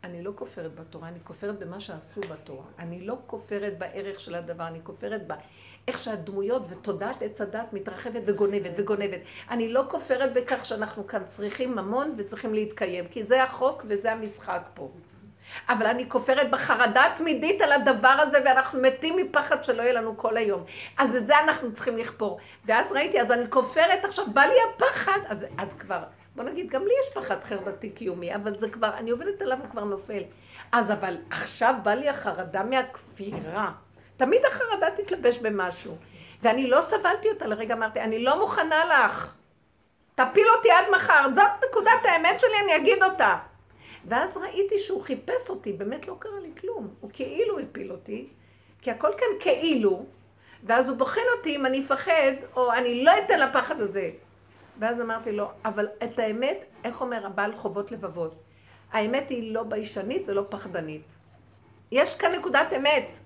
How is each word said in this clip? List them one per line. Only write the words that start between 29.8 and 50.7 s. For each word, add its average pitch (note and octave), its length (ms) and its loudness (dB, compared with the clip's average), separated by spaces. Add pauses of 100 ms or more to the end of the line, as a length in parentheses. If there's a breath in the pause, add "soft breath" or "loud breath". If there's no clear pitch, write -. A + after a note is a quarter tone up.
נופל. G3+ 380 -6 (500 loud breath)
אז A3 180 2
אבל F#3+ 260 -2 (140)
עכשיו A#3 520 0
בא G#3+ 120 2
לי C#4+ 140 0
החרדה F#3+ 540 -4
מהכפירה. G#3 1120 -4 (440 soft breath)
תמיד E4+ 280 4
החרדה A4+ 420 0 (100)
תתלבש C4 420 0
במשהו. F#3+ 580 -4 (460 loud breath)
ואני A#3+ 240 4
לא C#4 140 6
סבלתי G4+ 500 2
אותה - 160 -6
לרגע, A3 280 -4
אמרתי, A3 260 -4
"אני A3 240 -2
לא D4 140 4
מוכנה D#4+ 460 2
לך. C#4 500 2 (800)
תפיל G4+ 320 6 (100)
אותי A4+ 140 4
עד F4+ 140 8 (100)
מחר. C#4+ 400 6
זאת G4+ 340 6
נקודת A4 360 4
האמת F4 360 4
שלי, G#4+ 240 4
אני E4 120 4
אגיד F#4 260 6
אותה." A#3 360 4 (680 loud breath)
ואז B3+ 320 -2
ראיתי G4+ 420 -2
שהוא G4 260 -4
חיפש A#4+ 460 -4
אותי, G#3+ 220 -8
באמת G#3+ 360 -8
לא F#4+ 100 -12
קרה G4+ 220 -12
לי E4+ 100 -14 (100)
כלום. F#4+ 400 -8
הוא G#3 120 -14
כאילו B3+ 460 -4
הפיל F#3+ 340 -12
אותי, G#3+ 360 -12 (540 soft breath)
כי B3 80 -4
הכל A3+ 280 0
כאן A#4+ 100 2 (120)
כאילו, C4 640 2 (580 soft breath)
ואז A#3+ 240 2